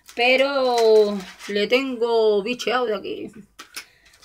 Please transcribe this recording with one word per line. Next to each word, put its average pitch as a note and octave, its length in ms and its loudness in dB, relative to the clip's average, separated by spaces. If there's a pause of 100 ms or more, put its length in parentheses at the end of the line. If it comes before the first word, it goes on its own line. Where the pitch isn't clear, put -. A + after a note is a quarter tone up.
(160)
Pero A#3+ 1000 2 (320)
le G3+ 180 -2
tengo A#3 720 0
bicheado B3 440 -4
de G#3 100 -4
aquí. G3+ 360 -10 (920)